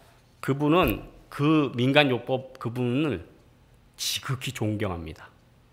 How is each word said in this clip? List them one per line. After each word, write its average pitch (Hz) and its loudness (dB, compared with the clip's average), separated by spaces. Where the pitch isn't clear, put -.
그분은, 147 2
그 147 2
민간요법 127 2
그분을 123 -2
지극히 - -6
존경합니다. 101 -4